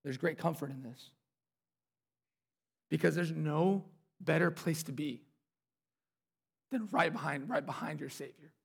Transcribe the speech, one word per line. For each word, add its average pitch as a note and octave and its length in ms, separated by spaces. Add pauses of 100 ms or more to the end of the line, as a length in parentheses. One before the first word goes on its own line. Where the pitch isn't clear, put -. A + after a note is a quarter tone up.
There's C3 120
great E3 200
comfort D3+ 320
in C3 140
this, - 260 (1800)
because D#3 260
there's E3+ 160
no D#3+ 540 (360)
better E3 300
place D#3+ 320
to - 80
be C3+ 320 (1500)
than A3+ 220
right E3+ 200
behind, C#3+ 380
right D3 160
behind D3+ 340
your C#3 100
Savior. C#3+ 420 (140)